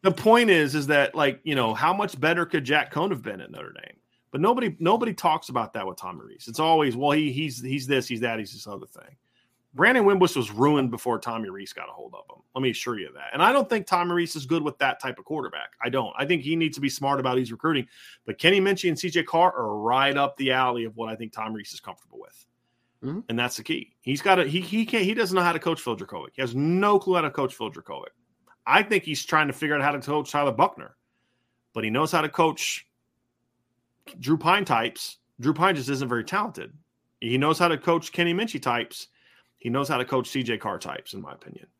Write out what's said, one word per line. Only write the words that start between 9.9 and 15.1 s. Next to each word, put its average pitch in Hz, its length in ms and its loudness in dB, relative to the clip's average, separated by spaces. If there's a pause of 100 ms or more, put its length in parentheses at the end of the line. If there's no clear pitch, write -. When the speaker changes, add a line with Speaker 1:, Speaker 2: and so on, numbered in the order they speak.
Speaker 1:
Wimbush 190 320 6
was 110 160 -2
ruined 135 400 4
before 117 260 -2
Tommy 113 320 -6
Rees 98 220 -14
got 85 160 -12
a - 40 -16
hold - 220 -16
of 98 160 -20
him. - 120 -20 (120)
Let 131 80 -2
me 127 80 2
assure 113 280 -4
you 78 160 -8
that. 69 180 -12
And 143 100 2
I 220 100 6
don't 277 160 2
think 220 180 -2
Tommy 175 260 0
Rees 170 240 0
is 139 100 -10
good 160 160 0
with 147 160 -4
that 135 220 0
type 127 180 -8